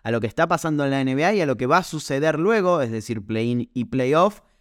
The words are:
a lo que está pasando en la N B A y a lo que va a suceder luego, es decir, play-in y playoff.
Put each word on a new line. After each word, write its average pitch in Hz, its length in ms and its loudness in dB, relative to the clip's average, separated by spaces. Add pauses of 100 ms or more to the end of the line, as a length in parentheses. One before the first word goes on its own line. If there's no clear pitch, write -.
a 113 100 -4
lo 117 80 0
que 113 80 -2
está 160 180 0
pasando 160 380 0
en 139 80 0
la 135 80 0
N 131 140 0
B 143 100 0
A 202 100 2
y 202 60 2
a 160 60 0
lo 131 100 0
que 123 100 -2
va 151 120 4
a 185 40 0
suceder 151 560 -2
luego, 180 440 2
es 117 100 -2
decir, 110 320 -6
play-in 117 500 -2
y 120 120 -2
playoff. 147 560 0 (180)